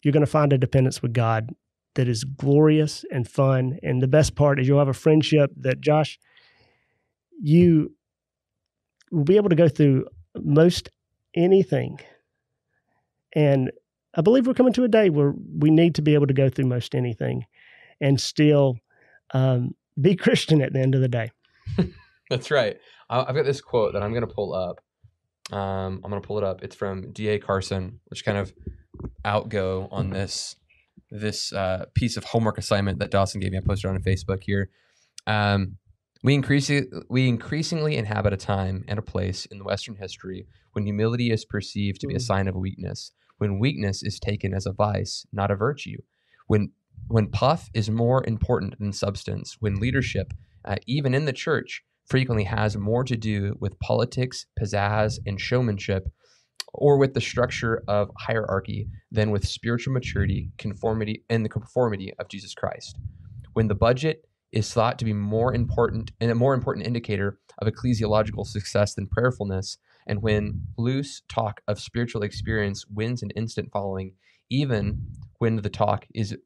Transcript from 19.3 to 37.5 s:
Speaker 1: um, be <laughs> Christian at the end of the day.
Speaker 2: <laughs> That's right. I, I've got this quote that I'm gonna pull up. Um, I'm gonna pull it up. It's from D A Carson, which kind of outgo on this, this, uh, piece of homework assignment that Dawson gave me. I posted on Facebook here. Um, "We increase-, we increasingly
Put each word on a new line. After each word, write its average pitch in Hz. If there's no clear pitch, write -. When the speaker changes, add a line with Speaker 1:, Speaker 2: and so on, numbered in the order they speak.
Speaker 1:
um, 127
be 175
<laughs> -
Christian -
at -
the 135
end 131
of 131
the 131
day. 117
Speaker 2:
<laughs> -
That's 127
right. 117
I, 120
I've 131
got 151
this 135
quote 107
that 101
I'm 107
gonna 117
pull 98
up. 90
Um, 95
I'm 95
gonna 101
pull 104
it 101
up. 95
It's -
from 95
D 107
A 104
Carson, 95
which -
kind 104
of 95
outgo 101
on 92
this, -
this, 104
uh, 92
piece 120
of 101
homework 113
assignment 98
that 87
Dawson 98
gave 95
me. 95
I 92
posted 98
on 95
Facebook 95
here. 98
Um, 101
"We 139
increase-, 139
we 131
increasingly 151